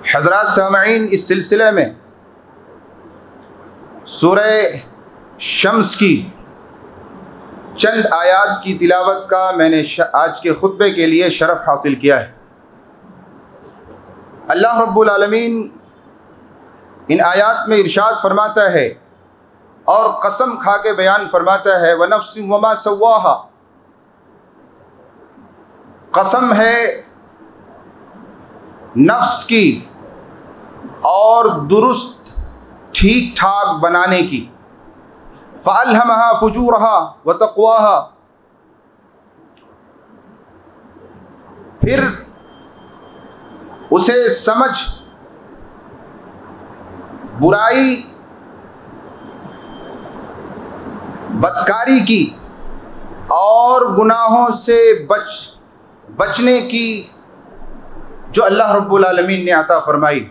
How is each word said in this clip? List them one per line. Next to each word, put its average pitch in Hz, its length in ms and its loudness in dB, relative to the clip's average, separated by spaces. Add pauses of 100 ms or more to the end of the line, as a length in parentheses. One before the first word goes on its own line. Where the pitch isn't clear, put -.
(140)
حضرات 180 340 0
سامعین، 202 600 0
اس 190 180 -4
سلسلے 208 420 2
میں 180 140 0 (2250)
سورہ 202 460 0 (880)
شمس - 580 -2
کی 175 320 0 (1500)
چند 220 340 -2
آیات 185 520 0
کی 190 160 -6
تلاوت 185 520 0
کا 185 260 0
میں 160 120 2
نے 156 160 0
ش-، 151 160 -8 (120)
آج 156 280 0
کے 165 140 -2
خطبے 190 360 0
کے 165 160 -2
لیے 165 240 2
شرف 165 280 -2
حاصل 143 360 -2
کیا 135 260 2
ہے۔ - 120 -14 (2250)
اللہ 226 320 0
رب 214 200 0
العالمین 220 680 0 (1400)
ان 165 120 0
آیات 208 480 2
میں 214 80 2
ارشاد 202 360 2 (100)
فرماتا 208 500 0
ہے 143 220 0 (880)
اور 220 260 2
قسم 226 460 -4
کھا 202 200 0
کے 208 160 -2
بیان 196 360 0
فرماتا 190 520 0
ہے، 170 140 4
وَنَفْسٍ 196 540 -2
وَمَا 208 260 0
سَوَّاهَا، 208 600 2 (2750)
قسم 240 440 0
ہے 226 480 0 (1900)
نفس 175 480 2
کی 196 360 2 (1200)
اور 220 420 4
درست 208 840 0 (640)
ٹھیک 220 440 2
ٹھاک 196 440 0
بنانے 175 420 2
کی، 135 240 -6 (1160)
فَأَلْهَمَهَا 233 720 4
فُجُورَهَا 226 640 2 (260)
وَتَقْوَاهَا، 214 720 2 (3750)
پھر 269 240 0 (1900)
اسے 233 380 2
سمجھ، 240 500 -2 (2750)
برائی، 240 600 2 (3250)
بدکاری 233 720 0
کی 196 340 0 (920)
اور 226 520 2 (180)
گناہوں 226 540 2
سے 233 560 2
بچ، - 480 -6 (600)
بچنے 240 440 0
کی 226 420 -6 (1300)
جو 226 140 2
اللہ 208 300 2
رب 196 200 0
العالمین 185 500 0
نے 175 60 -2
عطا 165 280 2
فرمائی۔ 147 520 -2